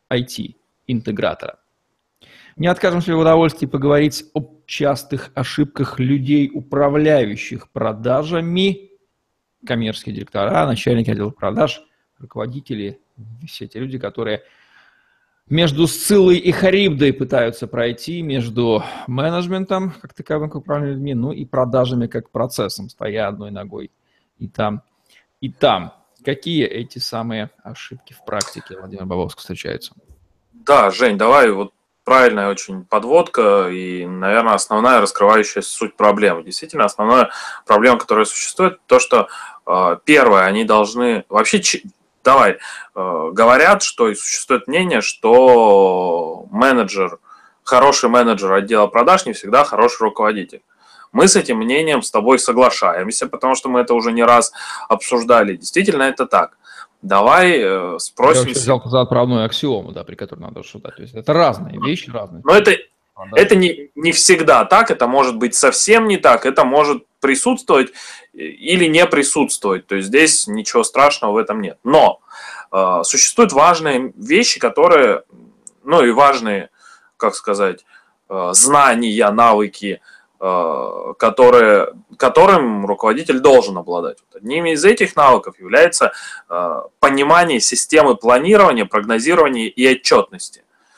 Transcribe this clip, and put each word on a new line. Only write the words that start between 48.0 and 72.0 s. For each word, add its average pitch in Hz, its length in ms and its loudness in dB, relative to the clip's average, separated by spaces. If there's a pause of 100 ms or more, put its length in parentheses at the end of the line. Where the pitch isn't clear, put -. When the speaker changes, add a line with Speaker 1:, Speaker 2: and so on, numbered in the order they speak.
Speaker 2:
менеджер 113 440 0
отдела 104 320 2
продаж 139 400 2
не 117 80 -8
всегда 110 300 0
хороший 117 400 -2
руководитель. 107 580 -4 (500)
Мы 151 160 4
с 190 80 2
этим 131 220 -2
мнением 135 460 -2
с - 80 -12
тобой 120 280 0
соглашаемся, 110 880 -2
потому 131 280 -4
что 131 140 -6
мы 123 120 0
это 120 140 -2
уже 117 160 -2
не 117 120 0
раз 117 300 4 (340)
обсуждали. 120 720 0
Действительно, 175 460 -2
это 131 220 -2
так. 92 320 -2 (440)
Давай, 131 580 4
э, 92 380 -4
спросим - 360 0
Speaker 1:
Я 127 80 2
вообще 123 120 -4
Speaker 2:
се- - 80 -4
Speaker 1:
взял 120 240 0
за 123 160 0
отправную 123 420 0
аксиому, 110 480 -6
да, 87 120 -14
при 90 100 -20
которой - 280 -16
надо - 180 -18
рассуждать. - 360 -20
То - 60 -20
есть 117 140 -18
это 110 180 -2
разные 156 480 -2
вещи, 147 300 -6
разные. 101 340 -14
Speaker 2:
Но 156 80 6
это, 208 240 4 (380)
Speaker 1:
Продажи. 101 280 0
Speaker 2:
это 202 120 4
не, 160 400 0
не 160 160 -4
всегда 160 520 4
так, 214 280 2
это 123 160 0
может 127 300 0
быть 117 180 -4
совсем 220 520 2
не 196 100 0
так, 127 280 4
это 135 180 2
может 143 420 0 (140)
присутствовать 143 720 0 (420)
или 165 520 -2
не 165 200 4
присутствовать. 135 800 -2
То 98 80 -6
есть 95 120 -6
здесь 143 400 0
ничего 107 360 -2
страшного 135 500 0
в 107 40 0
этом 110 220 -4
нет. 95 240 -10
Но, 127 380 2 (500)